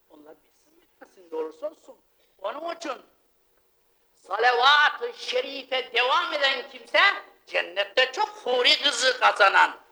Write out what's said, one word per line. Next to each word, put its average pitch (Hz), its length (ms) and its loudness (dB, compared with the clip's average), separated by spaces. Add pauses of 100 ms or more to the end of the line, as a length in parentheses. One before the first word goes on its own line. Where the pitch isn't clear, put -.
Onlar 151 340 -20
bilsin, - 380 -20
bilmesin, - 500 -20
ne 160 60 -10
olursa 160 300 -10
olsun. 311 300 -18 (440)
Onun 294 340 -10
için 311 180 -10 (1300)
salavat-ı 247 920 2
şerife 262 760 -8
devam 302 400 0
eden 277 380 -2
kimse 254 280 -2 (480)
cennette 190 640 -2
çok 427 180 -4
huri 254 520 0
kızı 254 380 0
kazanan. 196 520 4 (200)